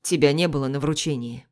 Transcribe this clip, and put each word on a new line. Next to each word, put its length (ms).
«Тебя 320
не 140
было 200
на 120
вручении». 720